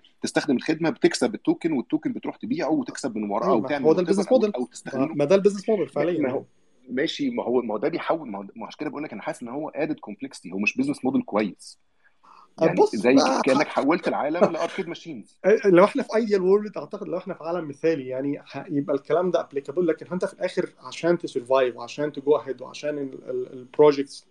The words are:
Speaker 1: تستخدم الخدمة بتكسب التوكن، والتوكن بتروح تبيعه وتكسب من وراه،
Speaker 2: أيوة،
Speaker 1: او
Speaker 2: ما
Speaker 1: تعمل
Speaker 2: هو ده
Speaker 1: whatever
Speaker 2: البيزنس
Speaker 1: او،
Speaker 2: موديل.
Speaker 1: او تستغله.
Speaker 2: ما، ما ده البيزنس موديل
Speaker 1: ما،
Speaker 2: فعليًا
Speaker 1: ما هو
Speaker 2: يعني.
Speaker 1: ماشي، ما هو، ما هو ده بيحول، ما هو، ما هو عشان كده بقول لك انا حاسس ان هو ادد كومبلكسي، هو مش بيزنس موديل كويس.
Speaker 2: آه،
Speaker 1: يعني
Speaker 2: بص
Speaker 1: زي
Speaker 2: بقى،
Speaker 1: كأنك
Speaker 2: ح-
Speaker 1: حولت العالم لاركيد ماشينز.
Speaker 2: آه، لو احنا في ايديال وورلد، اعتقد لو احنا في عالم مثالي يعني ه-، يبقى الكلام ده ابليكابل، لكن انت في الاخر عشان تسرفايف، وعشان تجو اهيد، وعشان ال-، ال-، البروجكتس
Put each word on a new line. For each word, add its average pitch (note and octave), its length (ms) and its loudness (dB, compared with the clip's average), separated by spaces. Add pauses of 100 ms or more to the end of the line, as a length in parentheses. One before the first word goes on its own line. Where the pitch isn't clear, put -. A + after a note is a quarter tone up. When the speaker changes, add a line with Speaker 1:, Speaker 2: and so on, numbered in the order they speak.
(220)
Speaker 1:
تستخدم C#3+ 340 0
الخدمة D#3 340 0
بتكسب B2 440 2
التوكن، - 380 -2
والتوكن C#3 400 -2
بتروح A2+ 240 -8
تبيعه D#3 340 -4
وتكسب C3+ 460 -2
من G#2 140 -4
وراه، G2+ 140 -2
Speaker 2:
أيوة، C#3+ 100 2
Speaker 1:
او A#2+ 60 2
Speaker 2:
ما - 80 -4
Speaker 1:
تعمل C#3+ 160 -2
Speaker 2:
هو D#3 80 6
ده D#3+ 40 4
Speaker 1:
whatever F3+ 40 0
Speaker 2:
البيزنس G3 280 0
Speaker 1:
او، B3+ 100 6
Speaker 2:
موديل. G#3 160 0
Speaker 1:
او B2 120 -2
تستغله. - 400 -4
Speaker 2:
ما، D#3+ 80 -6
ما C#3+ 100 2
ده D#3 100 4
البيزنس G3+ 340 2
موديل G#3 160 2
Speaker 1:
ما، C3 60 -10
Speaker 2:
فعليًا D#3+ 300 -2
Speaker 1:
ما C3+ 100 0
هو C3 40 -4
Speaker 2:
يعني. - 120 -6 (420)
Speaker 1:
ماشي، C#3 420 -2
ما A#2 140 -4
هو، A#2+ 180 2
ما G#2+ 120 -4
هو G#2+ 40 -2
ده B2+ 100 -2
بيحول، D#3 420 -4
ما G2+ 80 -8
هو، G2+ 40 -10
ما G2+ 200 -16
هو G2+ 40 -12
عشان - 140 -16
كده D3+ 100 -6
بقول C#3 120 -10
لك D#3 100 -10
انا G2+ 100 -12
حاسس D#3 200 -8
ان A#2+ 60 -12
هو C#3+ 200 -8
ادد D#3 300 -4
كومبلكسي، - 540 -14
هو - 60 -6
مش - 180 -2
بيزنس - 280 -2
موديل - 180 0
كويس. - 560 -4 (800)
Speaker 2:
آه، E3 60 2
Speaker 1:
يعني E3 160 4
Speaker 2:
بص - 160 4
Speaker 1:
زي B2 180 4
Speaker 2:
بقى، B3+ 300 4
Speaker 1:
كأنك C#3 240 4
Speaker 2:
ح- - 60 -8
Speaker 1:
حولت C#3+ 340 2
العالم D#3 440 0
لاركيد E3 360 -6
ماشينز. D#3 560 -14
Speaker 2:
آه، G#3 240 4
لو F3+ 160 8
احنا A3+ 180 2
في - 140 -4
ايديال G#3 260 2
وورلد، G3 360 2
اعتقد F#3+ 300 -10
لو D#3+ 100 -4
احنا F#3 160 -10
في D3+ 100 -16
عالم E3 240 -4
مثالي C#3+ 400 0
يعني C#3 300 -4
ه-، C#3 300 -12
يبقى C#3+ 280 0
الكلام E3+ 340 0
ده E3 100 2
ابليكابل، C#3+ 460 -4
لكن D#3 260 -2
انت F#3 120 -4
في F3+ 100 -4
الاخر - 340 -4 (120)
عشان E3 380 0
تسرفايف، B2+ 580 0
وعشان C#3+ 360 -6
تجو C#3+ 240 2
اهيد، C3 260 -6
وعشان D3 360 -6
ال-، C3+ 320 -10
ال-، B2+ 220 -6
البروجكتس - 800 2